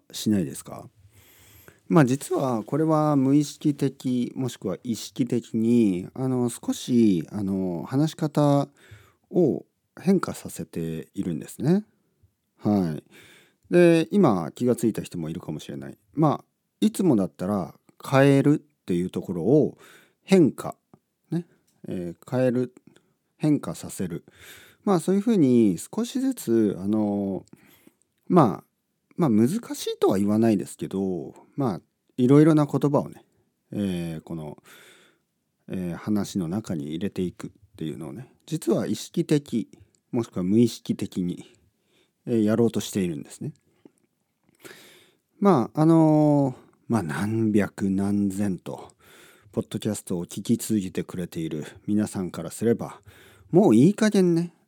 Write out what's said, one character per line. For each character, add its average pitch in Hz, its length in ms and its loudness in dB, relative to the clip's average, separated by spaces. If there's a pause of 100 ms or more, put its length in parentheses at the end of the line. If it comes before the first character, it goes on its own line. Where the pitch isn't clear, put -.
(120)
し - 180 -4
な 104 100 2
い 85 60 -2
で 67 80 -10
す - 100 -14
か？ - 260 -18 (1000)
ま 175 140 6
あ、 135 40 6
実 135 300 -2
は 123 280 -2
こ 143 140 -4
れ 156 60 0
は 151 320 2
無 135 200 2
意 147 80 4
識 147 320 -4
的、 131 600 -4
も 131 140 -4
し - 80 -12
く - 100 -8
は 92 160 -4
意 120 120 -4
識 - 320 -4
的 - 280 -4
に、 110 600 2
あ 131 120 -4
の、 123 220 0
少 - 240 -6
し、 110 580 2
あ 101 120 -6
の、 92 420 -4
話 147 260 0
し - 40 -18
方 143 540 2 (600)
を 135 360 0 (360)
変 170 180 2
化 - 140 -4
さ - 160 -14
せ 87 160 -12
て 80 480 -8
い 98 80 -4
る 87 140 -4
ん - 40 -8
で - 80 -12
す - 140 -16
ね。 185 240 2 (720)
は 95 400 0
い。 - 60 -14 (680)
で、 170 400 6
今 107 460 2
気 123 100 -4
が 123 100 2
つ - 120 -2
い 104 60 0
た - 100 -6
人 - 160 -10
も 78 100 -6
い 82 60 -6
る 87 60 -10
か - 100 -10
も 76 80 -8
し - 100 -14
れ 69 80 -12
な 67 120 -14
い。 - 80 -18 (160)
ま 147 300 0
あ、 - 20 -20 (360)
い 214 100 2
つ - 120 -2
も 147 120 4
だ 95 100 2
っ 87 40 -6
た - 160 -10
ら 95 300 -4 (280)
変 139 320 4
え 139 60 4
る 143 140 4
っ - 300 -10
て 92 100 -2
い 87 80 0
う 90 80 -6
と 95 100 -6
こ 92 120 -10
ろ 87 100 -6
を 123 340 2 (460)
変 175 280 4
化、 - 240 -12 (540)
ね、 170 160 -6 (420)
え 87 320 -8
ー、 - 120 -20
変 127 160 2
え 127 40 2
る、 123 220 -4 (640)
変 151 220 2
化 85 160 -8
さ - 160 -14
せ 95 160 -6
る。 - 180 -10 (580)
ま 202 120 2
あ、 170 40 2
そ 180 120 -2
う 190 40 2
い 202 40 2
う - 20 0
ふ 214 80 -2
う 233 60 2
に 123 420 4
少 - 260 -8
し 240 160 -6
ず 269 140 -2
つ、 113 460 0
あ 95 80 -8
の、 101 580 -2 (840)
ま 135 360 4
あ、 - 20 -20 (520)
ま 175 100 2
あ、 - 20 2
難 110 180 4
し 180 140 -4
い 453 360 -10
と 403 120 2
は 95 80 2
言 101 100 0
わ 107 120 2
な 113 100 4
い 107 80 4
で - 80 -6
す - 100 -16
け 82 140 -8
ど、 90 440 -6 (220)
ま 127 200 -4
あ、 78 60 -12 (360)
い 127 100 2
ろ 139 140 8
い 156 40 6
ろ 160 80 6
な 151 120 4
言 143 260 -2
葉 139 80 2
を 76 80 -2
ね、 - 160 -20 (480)
え 87 480 -4
ー、 - 40 -12
こ - 120 -10
の、 78 260 -12 (1080)
え 90 240 -6
ー、 - 20 -8
話 101 420 -4
の 85 120 -4
中 101 260 -6
に 73 140 -8
入 80 100 -8
れ 98 100 -6
て - 120 -6
い 87 100 -4
く - 160 -14
っ - 40 -18 (260)
て 80 80 -8
い 76 80 -6
う 55 40 -12
の 76 120 -12
を 67 40 -14
ね、 120 160 -16 (160)
実 175 280 -4
は 120 140 -2
意 - 80 -4
識 - 280 -6
的、 143 460 -2 (420)
も 120 120 -2
し - 60 -12
く - 80 -12
は 92 60 -4
無 101 160 2
意 120 80 6
識 - 300 -6
的 98 260 -6
に、 87 220 -6 (800)
え 123 80 -4
ー、 113 100 2
や 107 140 2
ろ 117 80 4
う 110 60 0
と 104 100 -4
し - 100 -12
て 104 100 -2
い 90 60 -2
る 82 80 -6
ん 67 80 -12
で - 80 -20
す - 80 -20
ね。 147 140 -10 (1900)
ま 151 340 2
あ、 147 80 -2
あ 156 40 4
の 151 680 4
ー、 - 140 -20 (240)
ま 117 100 2
あ、 95 40 -2
何 104 500 -2
百 101 360 0
何 101 400 0
千 95 300 -4
と、 - 320 -14 (600)
ポ 117 80 -2
ッ - 80 -14
ド 110 100 -6
キ 113 100 -4
ャ 104 60 -4
ス - 80 -10
ト 95 140 -6
を 87 80 -6
聞 - 160 -12
き 110 160 0
続 110 240 -2
け 92 100 -8
て 87 120 -6
く - 120 -14
れ 90 120 -6
て - 120 -10
い 80 80 -6
る 76 180 -8 (220)
皆 107 200 0
さ - 140 -8
ん 90 100 -6
か - 120 -10
ら 80 80 -12
す - 140 -8
れ 117 100 2
ば、 - 240 -10 (500)
も 180 200 6
う 110 60 8
い 139 160 8
い - 20 -6
加 214 160 0
減 185 260 2
ね、 170 180 -2 (140)